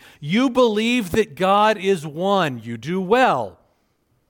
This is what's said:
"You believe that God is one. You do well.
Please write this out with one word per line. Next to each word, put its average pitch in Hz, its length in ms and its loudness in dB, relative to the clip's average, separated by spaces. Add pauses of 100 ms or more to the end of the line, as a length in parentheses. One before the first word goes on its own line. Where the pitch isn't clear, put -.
(180)
"You 220 320 0
believe 233 640 0
that 208 240 -2
God 202 420 2
is 185 260 -2
one. 165 540 -2
You 117 180 -10
do 156 240 -6
well. 180 600 0 (680)